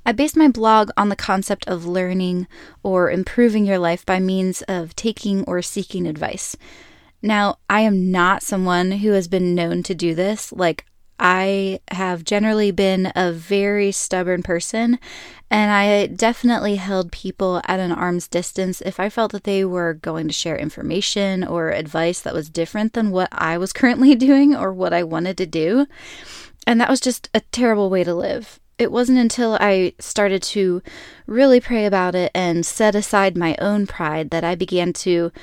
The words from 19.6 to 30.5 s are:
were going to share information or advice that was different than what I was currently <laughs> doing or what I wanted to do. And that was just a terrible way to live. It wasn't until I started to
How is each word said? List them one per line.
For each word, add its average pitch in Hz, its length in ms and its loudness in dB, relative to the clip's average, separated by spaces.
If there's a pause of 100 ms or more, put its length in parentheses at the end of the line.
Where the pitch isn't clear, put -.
were 175 300 -2
going 160 320 -6
to 156 60 -6
share 160 220 -4
information 196 880 -4
or 165 280 -4
advice 160 500 -4
that - 120 -8
was 160 160 -6
different 208 440 -4
than 220 180 -2
what 185 220 0
I 165 240 -2
was 185 160 -4
currently 254 420 6
<laughs> - 0 -
doing 277 400 6
or 190 160 -2
what 185 220 -2
I 175 100 2
wanted 165 360 -4
to 185 60 -2
do. 165 400 2 (800)
And 233 140 2
that 247 100 2
was 262 120 2
just - 320 -4
a 220 80 0 (100)
terrible 220 380 2
way 185 160 2
to 175 100 -2
live. 196 460 -6 (160)
It 233 140 0
wasn't 247 260 4
until 226 420 2
I 190 380 4
started 196 460 0
to 185 400 -2 (420)